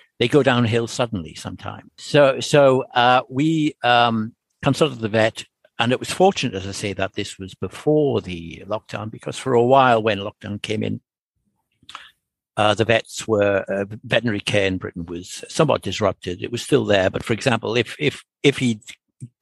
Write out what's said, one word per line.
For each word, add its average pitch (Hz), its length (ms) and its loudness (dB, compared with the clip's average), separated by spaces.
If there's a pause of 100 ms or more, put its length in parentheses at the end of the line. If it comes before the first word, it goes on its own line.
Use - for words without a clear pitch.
(180)
they 120 80 2
go 143 160 4
downhill 120 440 2
suddenly 104 480 -6
sometimes. - 640 -12
So, 135 420 4
so, 135 440 4 (100)
uh, 123 340 4
we, 151 460 0 (100)
um, 120 500 2 (280)
consulted 135 380 0
the 110 80 -4
vet, 110 360 0 (360)
and 117 120 2
it 127 80 0
was 113 100 -10
fortunate, 185 460 0
as 92 100 -8
I 98 60 -8
say, 98 220 -6
that 95 200 -6
this - 240 -8
was 95 160 -14
before 139 680 0
the 85 460 -12
lockdown, 107 460 -10
because - 260 -12
for 131 160 -4
a 117 80 6
while 123 400 6
when 107 160 0
lockdown 104 420 -10
came 110 220 -6
in, 107 180 -6 (1600)
uh, 107 180 2
the 110 100 0
vets - 440 -2
were, 101 400 2
uh, 98 160 -4 (180)
veterinary 113 380 -2
care 101 260 0
in 95 120 -2
Britain 85 280 -10
was 87 420 -12
somewhat 127 340 0
disrupted. 95 600 -4
It 107 80 -10
was 117 120 -8
still 120 220 2
there, 101 260 2
but - 120 -8
for - 100 -4
example, 110 440 -2
if, - 240 -2
if, - 240 -4 (180)
if 139 160 2
he'd 117 240 -2 (600)